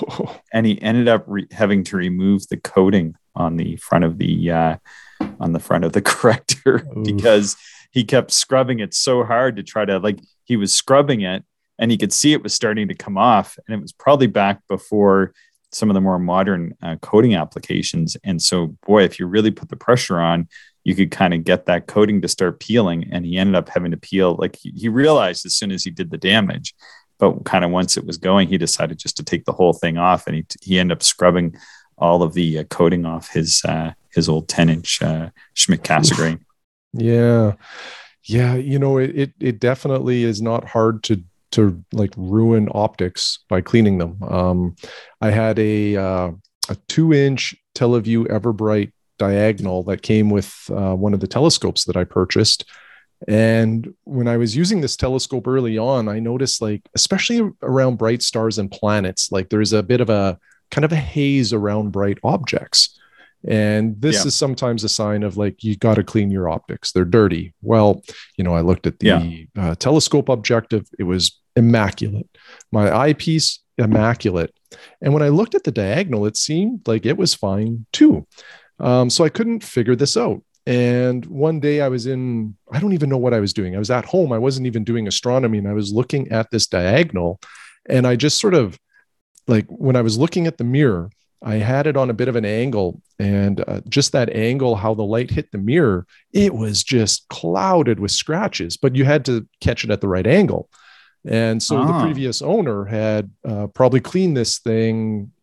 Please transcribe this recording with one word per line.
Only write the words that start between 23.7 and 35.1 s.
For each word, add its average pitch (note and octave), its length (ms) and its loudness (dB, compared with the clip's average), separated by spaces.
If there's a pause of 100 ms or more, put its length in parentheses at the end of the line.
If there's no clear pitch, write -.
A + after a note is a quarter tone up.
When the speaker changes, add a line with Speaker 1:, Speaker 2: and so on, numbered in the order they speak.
Speaker 2:
to E2 60 -4
peel, F#2 420 0
like, E2+ 160 -4
he, - 160 -18
he G2 180 -6
realized B2 560 2
as - 100 -4
soon C#3+ 160 -4
as F#3 120 -6
he F#2 80 -8
did E2+ 180 -8
the F2+ 80 -8
damage, G2 560 0 (460)
but - 260 2
kinda F2 220 0
once F2+ 280 0
it - 120 -6
was E2 100 -10
going, F#2+ 300 2
he F#2 100 0
decided E2 400 -4
just - 200 -10
to - 60 -10
take - 220 -6
the - 80 -2
whole F2 200 4
thing E2 260 -4
off. F2 260 2
And D#2 100 -4
he, D#2+ 100 -6 (160)
he F#2+ 180 0
ended F2 180 0
up - 60 -8
scrubbing F2 520 2 (420)
all E2+ 260 4
of D#2+ 100 -2
the, E2 260 -2
uh, D2+ 40 -6
coating F2 420 0
off E2 240 -10
his, D#2+ 360 -2
uh, D#2+ 260 -4 (200)
his E2 180 0
old D#2 180 -2
ten E2 220 2
inch, E2 320 -4
uh, D#2+ 280 -4 (240)